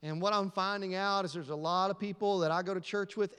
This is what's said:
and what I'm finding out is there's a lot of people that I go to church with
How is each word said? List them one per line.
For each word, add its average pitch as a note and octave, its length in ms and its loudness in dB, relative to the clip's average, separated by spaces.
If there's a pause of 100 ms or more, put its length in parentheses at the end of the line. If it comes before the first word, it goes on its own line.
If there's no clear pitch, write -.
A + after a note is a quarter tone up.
and D#3 180 -4
what G3+ 100 4
I'm G3 200 2
finding G3 420 -2
out G3 320 2
is C#3+ 80 -6
there's D3+ 160 -8
a D3+ 60 -4
lot F3 340 2
of G3 80 -2
people G3+ 420 0
that D#3+ 120 4
I F3 100 2
go F#3 140 -2
to F3+ 60 -2
church G3+ 360 -4
with G3+ 220 0